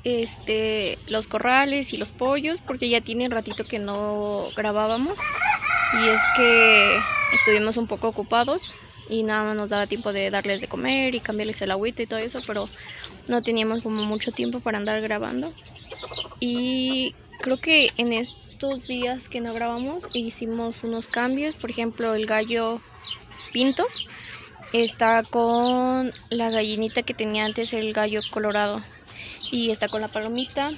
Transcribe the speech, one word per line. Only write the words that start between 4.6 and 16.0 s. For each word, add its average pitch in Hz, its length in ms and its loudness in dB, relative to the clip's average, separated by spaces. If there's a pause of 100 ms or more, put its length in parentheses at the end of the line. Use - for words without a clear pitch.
Y 226 160 4
es 220 100 4 (160)
que 220 640 8 (360)
estuvimos 214 420 4
un 226 100 -2
poco 214 200 -2
ocupados 240 640 0 (360)
y 220 160 0
nada 214 200 2
más 214 120 0
nos 208 140 -2
daba 202 180 2
tiempo 208 240 -2
de 196 180 0
darles 196 320 0
de - 60 -8
comer 262 480 0
y 233 40 -2
cambiarles 214 420 -4
el 190 100 -2
agüita 220 320 -2
y 220 40 -4
todo 220 120 -4
eso, 240 260 -6
pero 208 220 -4 (600)
no 240 140 2
teníamos 226 420 0
como 220 200 -2
mucho 214 280 -2
tiempo 240 280 -2
para 220 180 -2
andar 214 240 -2
grabando. 220 520 -4 (840)